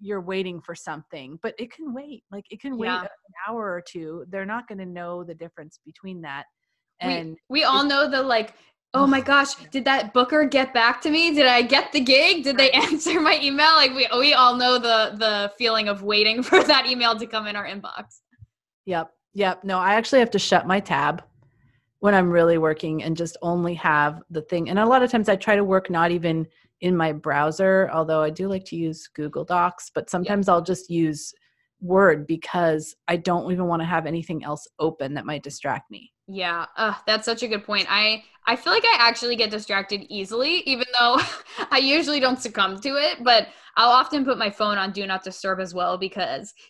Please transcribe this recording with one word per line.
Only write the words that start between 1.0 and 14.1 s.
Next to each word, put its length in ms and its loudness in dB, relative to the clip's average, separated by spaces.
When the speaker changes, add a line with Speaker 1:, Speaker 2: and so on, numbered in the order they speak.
Speaker 1:
but 160 -8
it 140 -12
can 220 -12
wait. 380 -16
Like, 180 -16
it 100 -18
can 160 -10
wait 120 -6
Speaker 2:
Yeah. 140 -4
Speaker 1:
an 60 -12
hour 240 -8
or 80 -8
two. 480 -14
They're 160 -10
not 240 -8
gonna 180 -14
know 380 -12
the 100 -16
difference 520 -20
between 360 -16
that. 240 -12
Speaker 2:
We, 100 -4
Speaker 1:
And 240 -8
Speaker 2:
we 160 0
all 180 2
Speaker 1:
it's 60 0
Speaker 2:
know 220 2
the, 120 0
like, 320 -2
"Oh 140 4
my 140 4
Speaker 1:
Ugh. 40 -6
Speaker 2:
gosh, 300 2
did 140 -4
that 280 0
booker 340 4
get 280 0
back 280 4
to 80 -2
me? 220 2
Did 140 6
I 160 6
get 300 2
the 80 2
gig? 420 4
Did 140 0
they 180 6
Speaker 1:
Right. 0 -
Speaker 2:
<laughs> 180 2
answer 280 0
my 200 4
email?" 360 4
Like, 180 4
we, 140 0